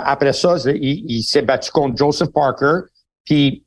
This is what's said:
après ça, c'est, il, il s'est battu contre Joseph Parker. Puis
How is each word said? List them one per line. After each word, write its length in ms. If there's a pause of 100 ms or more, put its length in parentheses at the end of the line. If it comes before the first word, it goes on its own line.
après 280
ça, 260
c'est, 180
il, 340
il 140
s'est 180
battu 300
contre 240
Joseph 360
Parker. 500 (420)
Puis 420